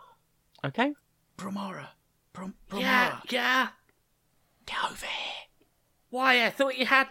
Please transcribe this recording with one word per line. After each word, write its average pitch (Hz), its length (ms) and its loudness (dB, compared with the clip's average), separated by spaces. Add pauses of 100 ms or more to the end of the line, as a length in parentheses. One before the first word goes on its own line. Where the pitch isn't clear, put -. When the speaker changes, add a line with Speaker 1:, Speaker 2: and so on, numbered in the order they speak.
(640)
Speaker 1:
Okay. 233 300 0 (440)
Speaker 2:
Bromara. 190 500 -8 (460)
Brom-, 190 220 -12 (140)
Bromara. 196 120 -6
Speaker 3:
Yeah, 247 380 2 (100)
yeah. 247 380 0 (1000)
Speaker 2:
Get - 200 -10
over - 200 -8
here. - 380 -10 (680)
Speaker 3:
Why? 247 360 4
I 202 40 2
thought 269 280 0
you 254 80 2
had 269 260 4